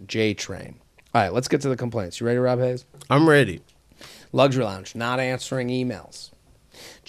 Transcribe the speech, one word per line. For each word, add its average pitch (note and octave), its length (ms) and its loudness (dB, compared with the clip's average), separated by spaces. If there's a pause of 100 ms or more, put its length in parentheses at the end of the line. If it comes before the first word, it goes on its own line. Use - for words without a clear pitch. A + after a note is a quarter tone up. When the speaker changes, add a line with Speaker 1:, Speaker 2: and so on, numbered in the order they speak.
Speaker 1:
J A2 280 0
train. F#2 420 -12 (400)
All A#2 60 4
right, F#2 100 0
let's B2 160 -2
get C#3 140 0
to C#3 80 -2
the B2+ 80 -2
complaints. A2+ 420 -6
You A2+ 80 -4
ready, B2 120 2
Rob B2 200 2
Hayes? B2+ 240 -2 (260)
Speaker 2:
I'm D3+ 200 6
ready. A#2+ 320 4 (720)
Speaker 1:
Luxury C3 320 4
Lounge, F#2+ 300 -8
not B2 260 -4
answering B2+ 480 -4
emails. B2 600 -6 (760)